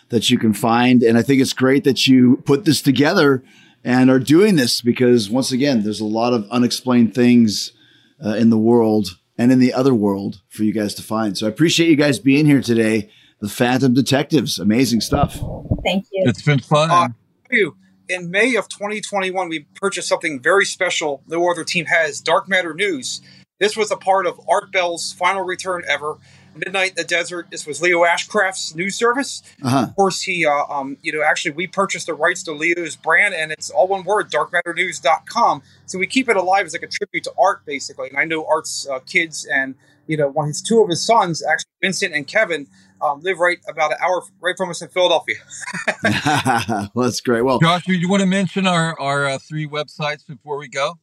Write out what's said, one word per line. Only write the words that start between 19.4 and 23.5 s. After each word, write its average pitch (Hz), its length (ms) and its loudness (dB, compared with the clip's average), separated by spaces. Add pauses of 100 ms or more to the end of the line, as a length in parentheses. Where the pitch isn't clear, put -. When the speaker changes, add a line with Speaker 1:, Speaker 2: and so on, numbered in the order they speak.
Speaker 4:
we 156 260 -10
purchased 180 340 -6
something 156 320 -2
very 185 240 2
special 165 640 -4
no 170 220 0
other 170 140 -4
team 165 220 -4
has, 160 340 0
Dark 175 300 0
Matter 180 240 -2
News. 160 480 -4 (380)